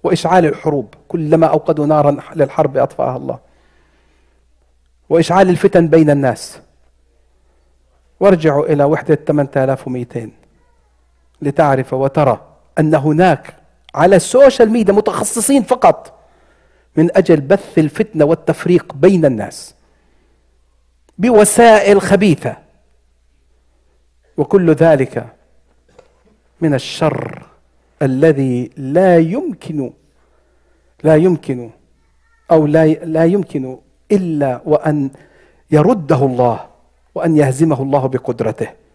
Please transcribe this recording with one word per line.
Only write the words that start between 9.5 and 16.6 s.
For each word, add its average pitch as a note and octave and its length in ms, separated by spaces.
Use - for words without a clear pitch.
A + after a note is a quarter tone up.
آلاف C3 300
ومئتين A#2+ 460
لتعرف C#3 520
وترى C3+ 460
أن D#3 160
هناك D#3 600
على F3+ 220
السوشيال B3 540
ميديا G#3 240
متخصصين G#3+ 680
فقط - 500